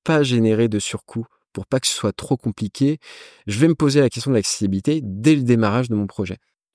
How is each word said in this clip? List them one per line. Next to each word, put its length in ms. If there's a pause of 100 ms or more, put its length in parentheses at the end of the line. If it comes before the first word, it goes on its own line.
pas 180
générer 480
de 80
surcoût, 480 (280)
pour 120
pas 140
que 80
ce 60
soit 200
trop 240
compliqué, 600 (480)
je 120
vais 80
me 80
poser 240
la 100
question 200
de 60
l'accessibilité 680
dès 320
le 60
démarrage 480
de 60
mon 120
projet. 300 (360)